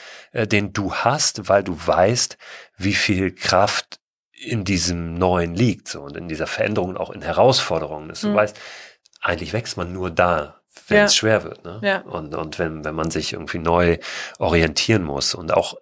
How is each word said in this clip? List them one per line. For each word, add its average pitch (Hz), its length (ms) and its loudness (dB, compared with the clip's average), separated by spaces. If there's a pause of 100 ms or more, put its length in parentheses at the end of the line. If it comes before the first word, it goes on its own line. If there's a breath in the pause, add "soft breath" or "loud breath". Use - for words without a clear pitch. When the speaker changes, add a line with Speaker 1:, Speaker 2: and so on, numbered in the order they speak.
(320 loud breath)
Speaker 1:
äh, 113 160 -2
den 101 240 2
du 95 220 -2
hast, 117 560 0
weil 98 140 6
du 90 140 -4
weißt, 90 600 2 (400 loud breath)
wie 95 160 0
viel 95 420 0
Kraft - 640 0 (320)
in 117 320 -6
diesem 87 520 -2
Neuen 87 400 2
liegt, 113 340 0
so, - 120 -12
und 71 140 -14
in 85 140 -10
dieser 78 180 -6
Veränderung 104 440 0
und 92 60 -8
auch - 140 -6
in - 100 -14
Herausforderungen, 78 840 2
dass - 140 -14
du 208 80 -2
Speaker 2:
Mhm. 208 60 2
Speaker 1:
weißt, - 220 2 (640 loud breath)
eigentlich 85 300 -2
wächst - 240 -4
man 87 160 -6
nur 92 180 -6
da, 82 460 2 (320)
wenn's 208 260 4
Speaker 2:
Ja. - 60 4
Speaker 1:
schwer 110 240 2
wird, - 220 -14
ne? 95 180 -14
Speaker 2:
Ja. 196 200 0
Speaker 1:
Und, 78 300 -10
und 80 240 -8
wenn, 80 280 -4
wenn 78 100 -6
man 80 160 -2
sich - 220 -4
irgendwie 82 260 -8
neu 85 380 4 (400 loud breath)
orientieren 82 640 2
muss. 69 320 -4
Und 82 180 -6
auch, - 280 2